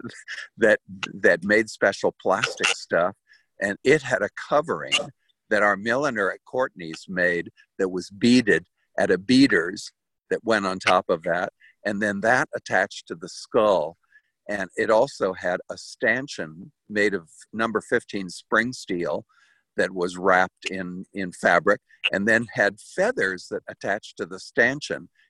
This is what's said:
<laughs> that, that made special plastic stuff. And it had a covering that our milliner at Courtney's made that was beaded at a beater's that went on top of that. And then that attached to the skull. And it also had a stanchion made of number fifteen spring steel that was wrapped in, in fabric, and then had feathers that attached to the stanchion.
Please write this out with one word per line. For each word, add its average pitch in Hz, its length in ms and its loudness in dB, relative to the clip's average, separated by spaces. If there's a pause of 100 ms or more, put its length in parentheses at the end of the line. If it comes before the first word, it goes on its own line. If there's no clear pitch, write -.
(160)
<laughs> - 420 -16
that, 107 220 4 (340)
that 92 300 2
made 107 260 2
special - 520 0
plastic - 460 -2
stuff. 90 460 0 (480)
And 98 220 -4
it 147 200 4
had 127 180 -2
a 101 80 -2 (180)
covering 95 460 -2 (560)
that 104 140 2
our 101 120 4
milliner 113 560 -2
at 98 140 -12
Courtney's 90 640 -6
made 90 420 0 (260)
that 95 120 0
was 90 200 -6
beaded 113 580 4 (300)
at 95 140 2
a 90 60 4
beater's 101 720 2 (380)
that 92 160 -2
went 107 200 2
on 92 140 -2
top 92 300 2
of 85 140 0
that. 90 280 -2 (340)
And 101 160 -2
then 101 200 -2
that 127 320 2
attached - 540 -2
to - 80 -8
the 87 140 -14
skull. 92 680 0 (520)
And 98 260 -6
it 107 140 0
also 110 420 2
had 92 300 -4 (100)
a - 60 -12
stanchion 110 960 -6 (160)
made 104 240 2
of 85 160 -8 (240)
number 110 260 -2
fifteen 101 500 -4
spring 117 440 -2
steel 87 520 -6 (520)
that 95 160 0
was 90 240 -4
wrapped 92 520 2
in, 92 440 -10
in 95 180 -8
fabric, 90 480 2 (320)
and 98 160 0
then 113 240 4
had 101 300 0
feathers 101 680 -2
that 98 200 -6
attached 104 480 -8
to 104 80 -6
the 92 140 -14
stanchion. 123 680 -2 (220)